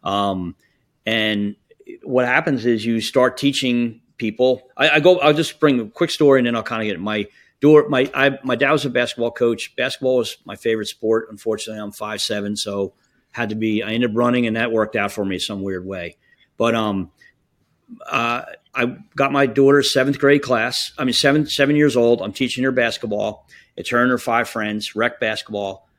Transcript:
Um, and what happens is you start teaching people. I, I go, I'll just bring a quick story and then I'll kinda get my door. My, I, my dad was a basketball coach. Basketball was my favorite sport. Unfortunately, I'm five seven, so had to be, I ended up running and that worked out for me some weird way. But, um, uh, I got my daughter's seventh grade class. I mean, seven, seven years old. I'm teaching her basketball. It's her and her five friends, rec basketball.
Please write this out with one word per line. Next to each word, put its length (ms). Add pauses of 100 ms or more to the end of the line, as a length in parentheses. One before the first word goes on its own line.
Um, 540 (500)
and 480 (480)
what 240
happens 400
is 180
you 160
start 360
teaching 640 (180)
people. 580
I, 120
I 120
go, 180
I'll 160
just 240
bring 220
a 60
quick 220
story 300
and 80
then 80
I'll 80
kinda 220
get 160
my 260 (320)
door. 300
My, 260
I, 300
my 100
dad 160
was 140
a 60
basketball 420
coach. 420
Basketball 440
was 260
my 100
favorite 320
sport. 420
Unfortunately, 540
I'm 80
five 300
seven, 340
so 380 (400)
had 160
to 80
be, 260
I 120
ended 160
up 60
running 300
and 80
that 160
worked 240
out 160
for 140
me 160
some 220
weird 220
way. 340 (380)
But, 200
um, 340 (960)
uh, 360 (300)
I 240 (200)
got 160
my 140
daughter's 460
seventh 280
grade 220
class. 540
I 80
mean, 100
seven, 320
seven 280
years 220
old. 260
I'm 100
teaching 300
her 80
basketball. 800 (280)
It's 140
her 120
and 80
her 80
five 300
friends, 460
rec 240
basketball. 680 (100)